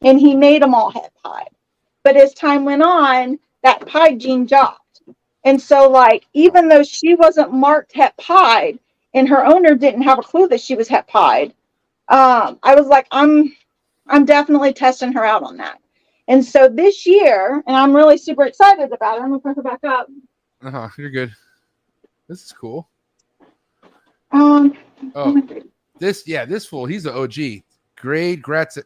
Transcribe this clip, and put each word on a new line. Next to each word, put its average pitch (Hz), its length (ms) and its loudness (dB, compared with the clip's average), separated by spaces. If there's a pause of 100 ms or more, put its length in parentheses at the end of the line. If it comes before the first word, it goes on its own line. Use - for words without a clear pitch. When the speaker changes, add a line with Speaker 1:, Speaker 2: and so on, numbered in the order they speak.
Speaker 1:
and 262 160 4
he 277 160 4
made 285 260 2
'em 262 140 0
all 220 160 -2
het - 200 -16 (120)
pied. - 260 -18 (540)
But 277 140 2
as 277 180 6
time 285 300 -2
went 285 180 -2
on, 277 560 -2 (240)
that 254 240 0
pied 302 320 0
gene 254 260 -4
dropped. - 560 -2 (440)
And 269 160 2
so, 277 280 4
like, 247 440 2
even 339 340 2
though 294 160 4
she 320 320 -2
wasn't 320 380 2
marked 285 400 -2
het 285 240 -2
pied 233 600 0 (360)
and 262 160 0
her 277 160 0
owner 320 300 4
didn't 254 280 -2
have 269 160 0
a 233 40 -8
clue 359 260 0
that 247 120 -4
she 262 140 -8
was 226 120 -6
het 247 200 -4
pied, 147 460 0 (560)
um, 247 540 2
I 269 120 4
was 285 120 4
like, 269 240 2
I'm, 302 440 0 (520)
I'm 285 180 2
definitely 285 480 0
testing 254 400 -4
her 226 120 -4
out 214 180 -2
on - 140 -18
that. - 220 -18 (480)
And 262 160 2
so 269 240 4
this 330 380 -2
year, 294 640 0
and 262 80 -4
I'm 277 200 2
really 302 220 4
super 285 280 -4
excited 392 460 0
about 220 260 -8
it. 233 40 -10
I'm 262 80 -8
gonna 277 100 -6
put 277 160 -10
her 285 80 -12
back 254 200 -12
up. 254 240 -8 (560)
Speaker 2:
Uh-huh, 127 340 -14
you're 143 120 -16
good. 127 240 -10 (920)
This 180 160 -20
is - 80 -20
cool. 123 380 -18 (1400)
Speaker 1:
Um, 285 440 2 (380)
Speaker 2:
Oh, 277 120 -8
Speaker 1:
oh 285 80 -4
my 277 80 0
God. - 220 -12 (360)
Speaker 2:
this, 190 280 -10
yeah, 147 180 -10
this 190 200 -12
fool, 131 200 -14
he's 175 180 -12
the 143 100 -10
O 127 140 -8
G. 120 360 -14 (320)
Grade 160 460 -8
Graz-, 156 440 -10